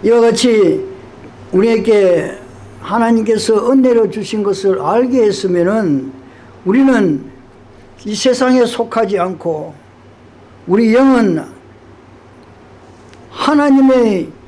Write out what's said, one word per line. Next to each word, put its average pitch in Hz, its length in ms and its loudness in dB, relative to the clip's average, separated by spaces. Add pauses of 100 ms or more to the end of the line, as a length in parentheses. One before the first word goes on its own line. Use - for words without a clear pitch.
이와 233 160 4
같이 220 640 2 (680)
우리에게 196 840 0 (420)
하나님께서 226 920 0
은혜로 247 380 2
주신 214 320 -6
것을 196 400 -2
알게 240 420 0
했으면은 180 880 -2 (540)
우리는 214 580 0 (800)
이 208 100 -8
세상에 254 500 2
속하지 220 540 -4
않고 170 560 -6 (920)
우리 220 280 2
영은 240 500 2 (1900)
하나님의 269 1000 2 (180)